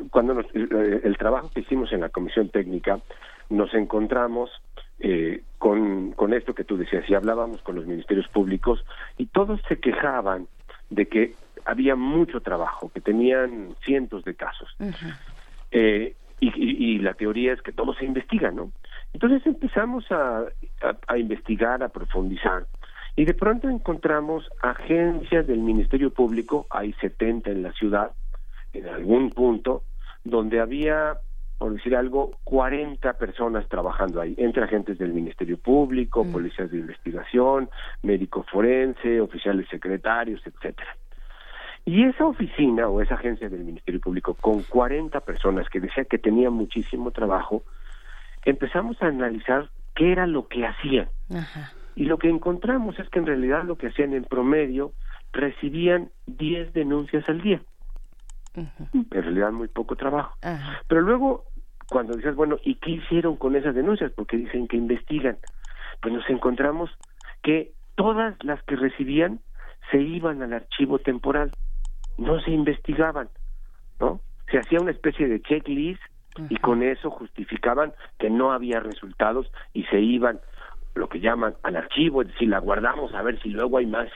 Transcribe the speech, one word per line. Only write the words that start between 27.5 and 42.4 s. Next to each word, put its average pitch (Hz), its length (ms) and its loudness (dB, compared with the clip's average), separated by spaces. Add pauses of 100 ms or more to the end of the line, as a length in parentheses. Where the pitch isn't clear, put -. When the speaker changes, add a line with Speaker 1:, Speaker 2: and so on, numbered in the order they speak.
Speaker 1:
la 90 100 -6
ciudad, 104 380 2 (640)
en 98 140 -8
algún 110 440 4
punto, 120 520 2 (400)
donde 117 380 2
había, 151 560 0 (400)
por 110 160 -2
decir 123 240 2
algo, 131 480 0
cuarenta 135 680 2
personas 113 540 -2
trabajando 90 540 0
ahí, 82 160 -4
entre 117 260 4
agentes 104 360 0
del 87 120 0
Ministerio 85 460 -2
Público, 127 640 4
Speaker 2:
Mm. 90 80 -2
Speaker 1:
policías 87 400 -4
de 87 60 -2
investigación, 123 920 0 (340)
médico 95 460 0
forense, 123 720 2
oficiales 95 500 0
secretarios, 107 760 -2
etcétera. - 500 -10 (880)
Y 185 220 6
esa 262 200 4
oficina 135 640 2